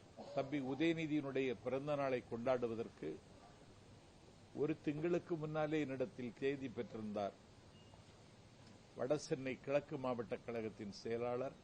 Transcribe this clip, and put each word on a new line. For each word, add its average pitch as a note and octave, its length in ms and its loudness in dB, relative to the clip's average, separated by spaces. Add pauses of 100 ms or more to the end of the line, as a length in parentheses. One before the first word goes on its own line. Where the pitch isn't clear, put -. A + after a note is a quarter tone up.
(340)
தம்பி C#3 260 2
உதயநிதியினுடைய C3+ 1040 2
பிறந்த C3+ 320 2
நாளை C3 340 4
கொண்டாடுவதற்கு A#2 840 2 (1400)
ஒரு D3+ 260 0
திங்களுக்கு E3+ 560 2
முன்னாலே D#3 440 2
என்னிடத்தில் B2+ 520 -2
தேதி C3+ 360 0
பெற்றிருந்தார் G#2+ 640 -2 (1700)
வடசென்னை C3+ 640 0
கிழக்கு C#3+ 380 2
மாவட்ட B2 380 0
கழகத்தின் A2 560 -2
செயலாளர் A#2+ 600 0 (120)